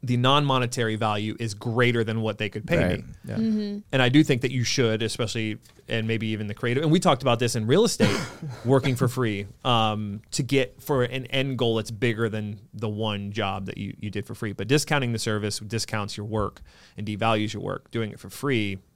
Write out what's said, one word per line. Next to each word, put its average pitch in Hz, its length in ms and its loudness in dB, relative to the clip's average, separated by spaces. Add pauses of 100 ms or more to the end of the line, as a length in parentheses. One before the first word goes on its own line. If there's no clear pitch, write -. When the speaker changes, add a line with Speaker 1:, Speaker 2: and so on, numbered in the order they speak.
Speaker 1:
the 123 140 2
non-monetary 127 800 2
value 107 420 -2
is 110 160 -4
greater 117 480 2
than 110 180 -2
what 110 160 -2
they 107 120 -2
could 107 180 -8
pay 170 100 2
Speaker 2:
Right. - 200 2
Speaker 1:
me. - 60 -8 (220)
Speaker 2:
Yeah. - 100 -6
Speaker 3:
Mm-hmm. 214 420 -2 (140)
Speaker 1:
And 135 100 4
I 123 80 6
do 147 140 6
think 127 180 2
that - 100 0
you 127 120 0
should, 113 380 2
especially, 110 560 -2 (300)
and 113 200 -2
maybe 113 200 0
even 107 180 -2
the 104 80 -8
creative. 123 300 0
And 156 80 2
we 180 80 6
talked 151 240 2
about 120 160 4
this 123 160 0
in 110 100 -2
real 170 200 4
estate, - 300 4 (260)
Speaker 2:
<laughs> 139 240 -10
Speaker 1:
working 131 300 4
for 123 120 2
free, 107 400 -2 (180)
um, 107 560 2 (100)
to - 120 -2
get 131 400 0
for 131 200 0
an 123 240 -4
end 135 300 -2
goal 117 200 2
that's 107 120 -4
bigger 113 400 0
than 104 300 -6 (140)
the 110 160 -6
one 104 420 -2
job 98 340 -2
that - 140 -8
you, 101 200 -8
you 104 120 -6
did 101 160 -6
for - 80 -10
free. 107 180 -6
But 101 140 -6
discounting 143 440 2
the 113 80 -2
service 107 400 -2
discounts 107 580 -6
your 104 100 -8
work 107 340 -4 (340)
and 101 120 -8
devalues 107 460 0
your 101 100 -6
work. 92 260 -8
Doing 110 220 -4
it - 80 -16
for 101 100 -16
free 107 480 -2 (180)